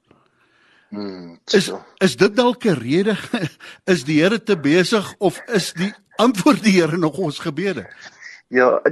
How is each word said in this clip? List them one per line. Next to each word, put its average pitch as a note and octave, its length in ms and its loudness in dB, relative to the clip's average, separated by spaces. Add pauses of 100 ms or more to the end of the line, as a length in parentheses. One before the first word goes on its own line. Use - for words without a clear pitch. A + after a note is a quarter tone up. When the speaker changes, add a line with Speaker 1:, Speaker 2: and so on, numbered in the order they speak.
(920)
Speaker 1:
Hmm, F#2 460 -12 (140)
Speaker 2:
Is, G3+ 140 4
Speaker 1:
so. G2 140 -10 (200)
Speaker 2:
is E3+ 160 0
dit G#3 200 2
dalk B3 300 0
'n F#3+ 100 2
rede? E3+ 400 -2 (160)
<laughs> - 540 -10
Is F3 180 0
die D3+ 160 2
Here G3+ 220 2
te G3+ 140 0
besig E3+ 600 0
of - 300 0
is G3 240 -2
die F#3+ 200 -4 (260)
antwoord A#3 440 2
die G#3+ 180 4
Here E3 180 0
nog D3+ 200 0
ons E3 200 -4
gebede? E3 480 -6 (600)
Speaker 1:
Ja, B2+ 320 4 (120)